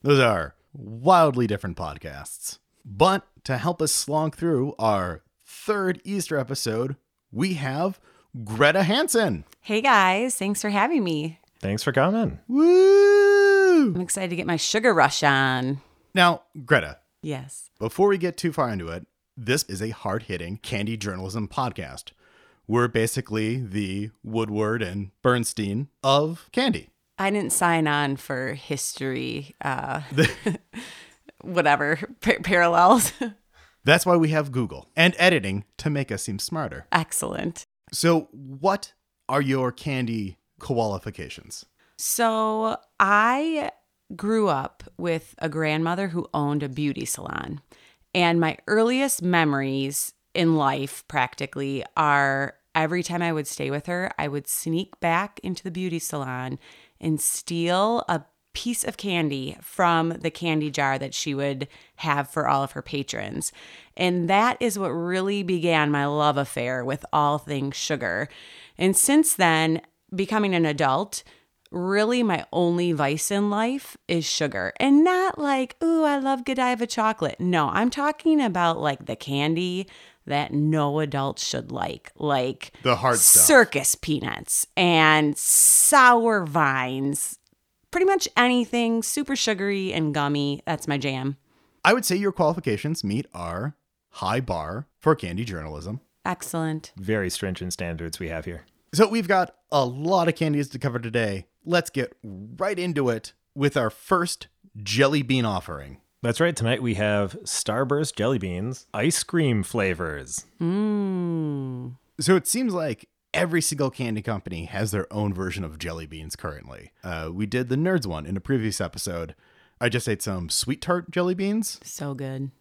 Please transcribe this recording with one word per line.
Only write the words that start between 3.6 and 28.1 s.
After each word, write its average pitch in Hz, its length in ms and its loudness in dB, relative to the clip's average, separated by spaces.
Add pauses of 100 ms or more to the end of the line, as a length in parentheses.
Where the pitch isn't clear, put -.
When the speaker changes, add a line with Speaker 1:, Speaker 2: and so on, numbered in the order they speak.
Speaker 1:
us 151 100 0
slog 156 440 -2
through 143 420 0
our 95 440 0 (220)
third 196 600 -2
Easter 180 340 -4
episode, 127 580 -4 (340)
we 180 240 -2
have 147 460 -4 (440)
Greta 143 380 4
Hansen. 196 640 2 (160)
Speaker 2:
Hey 220 200 -2
guys, 226 540 2
thanks 196 260 -4
for 208 100 -4
having 220 340 2
me. 160 360 -4 (200)
Speaker 3:
Thanks 101 220 -4
for 139 100 0
coming. 180 560 2
Speaker 1:
Woo! 392 1500 6
Speaker 2:
I'm 180 60 -2
excited 185 300 -4
to 175 60 -4
get 180 100 -4
my 170 100 0
sugar 220 380 2
rush 143 280 4
on. 135 580 2 (340)
Speaker 1:
Now, 175 280 4 (220)
Greta. 95 340 2 (240)
Speaker 2:
Yes. 139 560 -10
Speaker 1:
Before 180 300 2
we 196 100 2
get 175 180 -4
too 165 160 -2
far 127 180 0
into 90 180 -6
it, 85 180 -10 (300)
this 127 280 0
is 95 180 -8
a 113 80 -4
hard-hitting 98 680 -6
candy 110 380 -6
journalism 101 520 -8
podcast. 90 640 -8 (580)
We're 120 160 4
basically 113 680 -2
the 104 540 -6 (120)
Woodward 110 580 -2
and 98 300 -6 (120)
Bernstein 117 680 0 (160)
of 147 480 0
candy. 254 380 -2 (280)
Speaker 2:
I 190 120 0
didn't 208 200 -2
sign 165 380 2
on 143 260 0